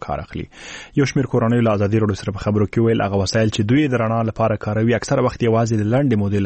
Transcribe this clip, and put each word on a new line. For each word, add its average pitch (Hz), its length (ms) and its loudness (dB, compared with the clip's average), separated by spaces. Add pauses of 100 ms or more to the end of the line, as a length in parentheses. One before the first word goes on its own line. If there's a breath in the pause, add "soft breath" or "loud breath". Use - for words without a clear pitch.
کار 73 180 -4
اخلي. 80 200 -10 (540 loud breath)
یو 139 120 4
شمېر 135 220 0
کورنیو 117 340 2
له 110 120 2
ازادي 104 240 2
راډیو 104 180 0
سره 98 160 -6
په 95 100 -10
خبرو 104 200 2
کې - 180 -4
ویل، 113 220 2
هغه 98 160 -2
وسایل 110 260 0
چې 107 220 -2
دوی 147 180 2
د 123 140 -2
رڼا 113 180 0 (100)
لپاره 110 340 -2
کاروي، 110 320 0
اکثره 127 300 0
وخت 117 220 -4
یوازې 113 320 2
د 104 120 0
لنډې 127 280 2
مودې 101 260 0